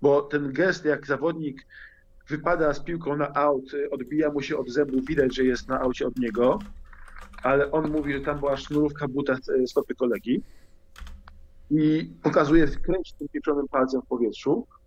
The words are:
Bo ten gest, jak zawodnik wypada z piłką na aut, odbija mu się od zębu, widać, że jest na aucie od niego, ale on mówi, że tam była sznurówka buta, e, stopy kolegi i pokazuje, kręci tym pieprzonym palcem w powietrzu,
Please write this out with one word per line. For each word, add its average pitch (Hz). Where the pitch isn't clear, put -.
Bo 143
ten 143
gest, 170
jak 147
zawodnik 151
wypada 156
z 135
piłką 165
na 143
aut, 143
odbija 143
mu 143
się 147
od 127
zębu, 131
widać, 131
że 131
jest 127
na 131
aucie 127
od 123
niego, 123
ale 139
on 156
mówi, 147
że 139
tam 147
była 139
sznurówka 147
buta, 139
e, 127
stopy 127
kolegi 123
i 156
pokazuje, 151
kręci -
tym -
pieprzonym 143
palcem 131
w -
powietrzu, 123